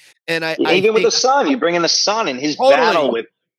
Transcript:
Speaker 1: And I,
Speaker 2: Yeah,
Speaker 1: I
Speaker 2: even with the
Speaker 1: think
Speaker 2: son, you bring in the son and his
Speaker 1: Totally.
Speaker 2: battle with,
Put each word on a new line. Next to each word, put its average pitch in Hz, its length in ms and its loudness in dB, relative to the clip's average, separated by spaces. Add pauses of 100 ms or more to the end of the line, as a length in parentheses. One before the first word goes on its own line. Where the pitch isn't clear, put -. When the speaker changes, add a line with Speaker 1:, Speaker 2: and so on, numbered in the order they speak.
(260)
Speaker 1:
And 165 180 -4
I, 160 140 -4
Speaker 2:
Yeah, 156 120 0
Speaker 1:
I 170 40 4
Speaker 2:
even 196 200 2
with 220 100 2
the 220 80 2
Speaker 1:
think - 80 -4
Speaker 2:
son, 262 280 2
you 262 80 0
bring 175 200 -2
in 175 60 0
the 160 60 0
son 214 380 -2
and 127 140 -6
his 147 160 -4
Speaker 1:
Totally. 262 220 4
Speaker 2:
battle 156 340 0
with, 113 140 -4 (320)